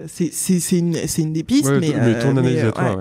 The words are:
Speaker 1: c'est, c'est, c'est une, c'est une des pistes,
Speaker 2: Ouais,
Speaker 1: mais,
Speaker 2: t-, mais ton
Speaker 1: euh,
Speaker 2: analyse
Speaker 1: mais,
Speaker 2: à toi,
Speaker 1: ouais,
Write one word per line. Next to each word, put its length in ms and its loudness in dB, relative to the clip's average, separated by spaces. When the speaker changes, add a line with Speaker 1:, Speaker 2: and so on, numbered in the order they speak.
Speaker 1:
c'est, 260 -4
c'est, 260 0
c'est 200 0
une, 160 0
c'est 260 -2
une 120 -2
des 100 -4
pistes, 240 2
Speaker 2:
Ouais, 120 2
Speaker 1:
mais, 120 0
Speaker 2:
t-, 80 -2
mais 200 2
ton 100 2
Speaker 1:
euh, 20 4
Speaker 2:
analyse 240 2
Speaker 1:
mais, 120 2
Speaker 2:
à 40 2
toi, 120 -4
Speaker 1:
ouais, 180 0